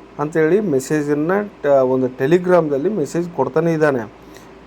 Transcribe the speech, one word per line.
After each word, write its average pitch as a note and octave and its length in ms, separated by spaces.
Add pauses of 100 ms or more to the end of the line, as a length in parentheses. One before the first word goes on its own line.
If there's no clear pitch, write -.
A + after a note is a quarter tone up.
(200)
ಅಂಥೇಳಿ D#3 400
ಮೆಸೇಜನ್ನು D#3 1040
ಟ-, - 40
ಒಂದು C3 400
Telegram-ದಲ್ಲಿ D#3+ 840
ಮೆಸೇಜ್ E3+ 400
ಕೊಡ್ತಾನೆ D#3+ 440
ಇದ್ದಾನೆ. C3+ 380 (560)